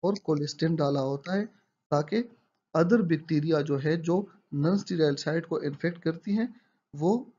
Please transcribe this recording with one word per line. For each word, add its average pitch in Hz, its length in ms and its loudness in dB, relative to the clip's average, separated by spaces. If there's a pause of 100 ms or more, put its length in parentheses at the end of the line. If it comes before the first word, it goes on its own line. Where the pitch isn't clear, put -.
और 190 100 2
colistin 156 640 -2
डाला 143 220 0
होता 139 360 -4
है 208 100 -2 (460)
ताकि 151 460 0 (400)
other 180 240 4
बैक्टीरिया 160 600 0
जो 143 160 -2
है 151 200 0
जो 170 340 -2 (240)
non-sterile 160 600 2
साइट 165 280 -2
को 160 160 -4
इन्फेक्ट 165 420 -6
करती 165 320 -2
हैं 226 260 -4 (340)
वो 190 440 0